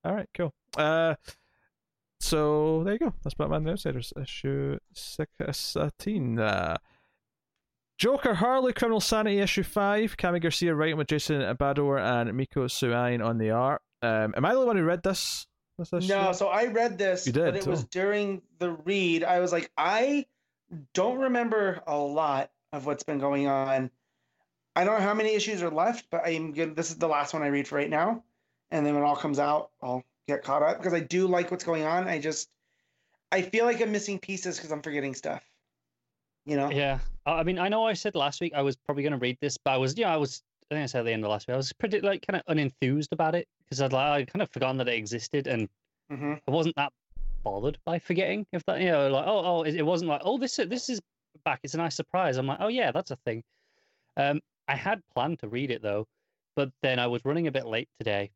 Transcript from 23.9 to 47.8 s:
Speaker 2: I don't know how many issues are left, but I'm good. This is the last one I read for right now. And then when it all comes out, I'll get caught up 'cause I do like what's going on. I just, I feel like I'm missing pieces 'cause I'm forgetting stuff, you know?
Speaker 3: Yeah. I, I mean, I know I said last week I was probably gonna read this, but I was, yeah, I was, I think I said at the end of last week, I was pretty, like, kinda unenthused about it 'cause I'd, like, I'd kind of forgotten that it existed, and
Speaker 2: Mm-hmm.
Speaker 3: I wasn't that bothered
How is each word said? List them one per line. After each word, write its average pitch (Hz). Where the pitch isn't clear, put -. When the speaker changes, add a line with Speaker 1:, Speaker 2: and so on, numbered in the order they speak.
Speaker 2:
I 175
don't 214
know 196
how 208
many 214
issues 208
are 170
left, 180
but 165
I'm 160
good. 156
This 160
is 160
the 165
last 147
one 156
I 143
read 143
for 147
right 143
now. 196
And 156
then 147
when 143
it -
all 147
comes 143
out, 147
I'll 127
get 143
caught 147
up 160
'cause 165
I 170
do 175
like 175
what's 180
going 165
on. 180
I 160
just, 147
I 190
feel 220
like 233
I'm 214
missing 202
pieces 185
'cause 156
I'm 147
forgetting 139
stuff, -
you 147
know? 139
Speaker 3:
Yeah. 135
I, 151
I 165
mean, 180
I 190
know 220
I 220
said 196
last 143
week 170
I 143
was 139
probably 143
gonna 147
read 123
this, 143
but 139
I 131
was, 131
yeah, 214
I 160
was, -
I 151
think 151
I 131
said 123
at 117
the 117
end 110
of 104
last 104
week, 123
I 131
was 135
pretty, 214
like, 196
kinda 190
unenthused 147
about 160
it 175
'cause 131
I'd, 135
like, 139
I'd 143
kind 202
of 156
forgotten 131
that 123
it 120
existed, 117
and 113
Speaker 2:
Mm-hmm. 147
Speaker 3:
I 131
wasn't 160
that 143
bothered 107